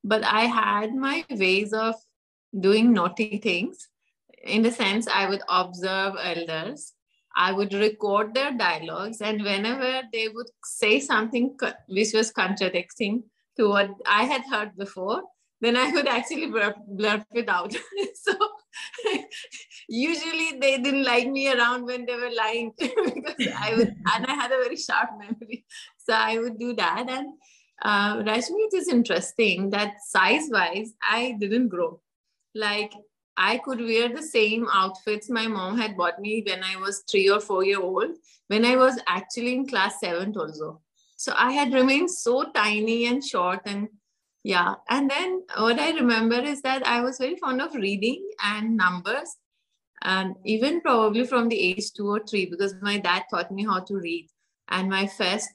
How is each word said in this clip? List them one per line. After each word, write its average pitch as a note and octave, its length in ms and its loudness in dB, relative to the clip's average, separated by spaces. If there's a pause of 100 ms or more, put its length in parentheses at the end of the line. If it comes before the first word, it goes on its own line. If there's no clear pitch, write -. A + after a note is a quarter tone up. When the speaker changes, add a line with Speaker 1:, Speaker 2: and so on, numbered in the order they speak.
Speaker 1:
but G#3+ 220 2
I G#3+ 180 4
had A3 520 0
my C#4 360 -2
ways G3+ 420 2
of A3 220 0 (640)
doing A3 340 8
naughty G3+ 460 2
things. G3+ 500 -4 (540)
In A3 200 2
the A#3+ 100 4
sense, A3 360 0
I G3 200 2
would G3 200 -2
observe F#3+ 720 0
elders. E3+ 720 -6 (440)
I F#3 160 4
would G3 200 0
record G#3+ 640 2
their C4+ 180 0
dialogues, F3+ 680 -4
and G#3+ 220 -2
whenever B3 600 -2 (100)
they A3 160 -2
would A3 220 -12 (140)
say A#3 360 2
something A#3+ 560 0
co-, - 160 -4 (160)
which G#3+ 240 0
was A3 180 2
contradicting G3 960 -2 (320)
to G#3+ 140 4
what G3+ 200 2 (160)
I G#3 180 4
had C4 260 -2
heard G#3 260 -4
before, G3 460 -4 (380)
then A#3 160 2
I C4 160 2
would C#4+ 140 2
actually C4+ 400 -2
blur-, G#3 280 0 (120)
blurt G#3 460 0
it A#3 160 -2
out. G#3 320 -2
<laughs> - 60 -16 (280)
So - 200 -4 (680)
<laughs> - 840 -8
usually D#4+ 720 -2
they C4+ 180 4
didn't C4+ 260 0
like B3 240 2
me C4+ 240 0
around A#3+ 320 2
when B3 220 -8
they B3 100 -4
were A#3+ 140 -4
lying A3+ 440 -2
<laughs> - 40 -20
because D4 800 -2
I G#3+ 200 -2
would, A#3 120 6
Speaker 2:
<laughs> - 260 0
Speaker 1:
and B3 120 -2
I C4+ 80 -2
had B3 180 -2
a B3+ 100 2
very B3 140 -2
sharp A3+ 420 0
memory. A3 460 -10 (340)
So - 140 0
I A3 260 2
would A3+ 200 -4
do A#3+ 160 -4
that. G3+ 340 0
And, C#4 180 -6 (560)
uh, G#3 400 2
Rashmi, B3+ 460 0
it G4+ 60 0
is F4 140 0
interesting G3 840 2
that G3+ 240 -2 (120)
size-wise, G#3 960 2
I A#3 360 0
didn't G#3+ 300 2
grow. F3 320 -4 (540)
Like, G#3 380 -2 (440)
I G#3+ 220 2
could B3+ 220 -6
wear A#3 280 2
the D4 140 -6
same A3+ 500 2
outfits G3 560 0
my A3+ 200 -2
mom G3 280 -4
had G#3+ 200 -2
bought F3 240 0
me G#3+ 260 -4
when F#3 160 -2
I F#3+ 140 -6
was G3 340 -6
three G3 180 6
or G#3 120 6
four F#3+ 240 0
year G3 160 2
old, F#3+ 320 0 (340)
when A3 180 4
I B3 120 6
was B3+ 300 6
actually A3+ 480 -2
in C4 120 -2
class G#3+ 340 0
seventh F3+ 360 -4
also. D#3 440 -8 (360)
So - 200 -4
I B3+ 160 4
had C#4 220 0
remained C4+ 360 4
so B3+ 340 0 (100)
tiny A3 520 2
and C4 180 0
short, F#3 420 0
and G3+ 220 -4 (560)
yeah. F3+ 300 2 (140)
And C4+ 220 2
then F#4 320 -2 (140)
what A#3 240 2
I D#4 100 2
remember A#3+ 460 2
is C#4 260 -2
that C4 240 -2
I A#3+ 140 2
was B3+ 180 -2
very C4+ 180 -2
fond C4 240 -2
of D#4 140 -6
reading G#3+ 500 -2 (160)
and G#3+ 360 0
numbers, F#3 600 -2 (640)
and F#3+ 420 -2
even B3+ 360 0
probably A#3 460 4
from A#3+ 220 2
the A3+ 100 0
age F#3 340 -2
two G3+ 140 -6
or G#3 180 0
three, G3 220 -2
because F#3+ 360 -2
my G3+ 160 0
dad F#3 320 0
taught F3 200 -2
me G3 140 -6
how F#3 160 0
to G3 160 -6
read. E3+ 320 -6 (400)
And F#3+ 200 -2
my G3 180 0
first G3+ 480 -2